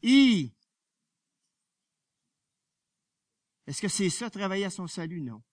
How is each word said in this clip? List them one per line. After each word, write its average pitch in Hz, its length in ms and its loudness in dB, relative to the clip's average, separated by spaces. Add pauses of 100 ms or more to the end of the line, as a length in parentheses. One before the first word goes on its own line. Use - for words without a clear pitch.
Et 233 500 6 (3250)
est-ce 143 160 -10
que 208 60 -2
c'est 185 220 -2
ça, 233 200 -8
travailler 196 340 -4
à 190 60 -4
son 180 160 -12
salut ? 165 340 -10
Non. 117 220 -10 (100)